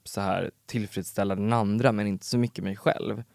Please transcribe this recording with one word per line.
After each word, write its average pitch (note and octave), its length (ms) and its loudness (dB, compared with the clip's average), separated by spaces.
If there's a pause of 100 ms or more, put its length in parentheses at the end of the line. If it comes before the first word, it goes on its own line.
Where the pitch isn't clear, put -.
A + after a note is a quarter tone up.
så - 180 -6
här F#2+ 300 -2 (140)
tillfredsställa G2+ 680 -2
den G#2 180 2
andra A2+ 380 4
men G#2 160 0
inte G2 180 -2
så - 120 0
mycket A#2+ 260 0
mig F#2+ 120 -4
själv. - 480 -2 (120)